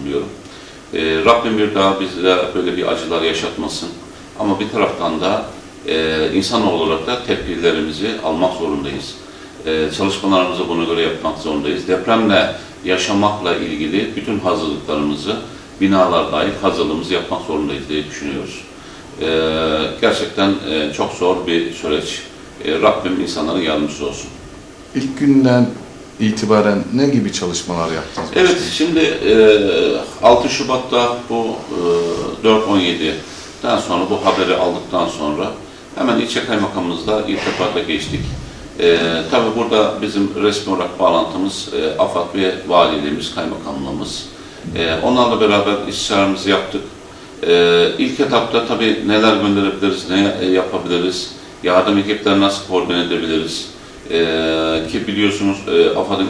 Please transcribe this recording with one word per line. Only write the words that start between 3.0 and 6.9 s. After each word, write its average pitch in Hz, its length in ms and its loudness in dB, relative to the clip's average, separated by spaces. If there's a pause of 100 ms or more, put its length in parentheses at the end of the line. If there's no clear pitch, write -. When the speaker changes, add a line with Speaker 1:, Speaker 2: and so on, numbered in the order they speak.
Speaker 1:
yaşatmasın. 85 680 -4 (500)
Ama 101 200 0
bir 107 100 -2
taraftan 87 520 -2
da, - 240 0 (420)
e, 80 460 0
insan 104 340 0
olarak 80 400 0